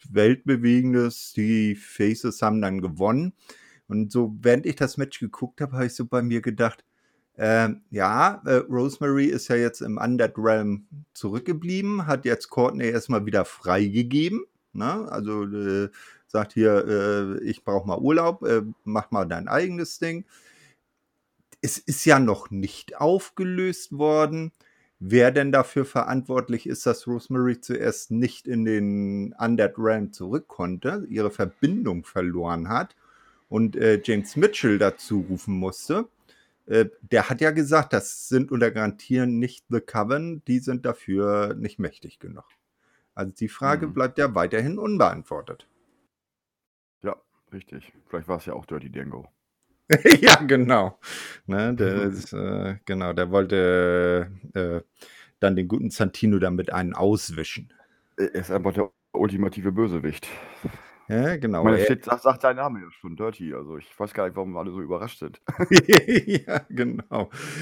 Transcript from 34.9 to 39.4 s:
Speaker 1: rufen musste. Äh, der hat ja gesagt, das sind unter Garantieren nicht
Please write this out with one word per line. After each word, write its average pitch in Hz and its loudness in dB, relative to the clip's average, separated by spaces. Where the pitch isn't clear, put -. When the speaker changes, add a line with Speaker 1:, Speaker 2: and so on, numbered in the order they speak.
Speaker 1:
rufen 95 -6
musste. 95 -4
Äh, 110 2
der 110 2
hat 123 -4
ja 156 4
gesagt, 156 2
das - -4
sind 131 0
unter 117 2
Garantieren 117 -2
nicht 123 -4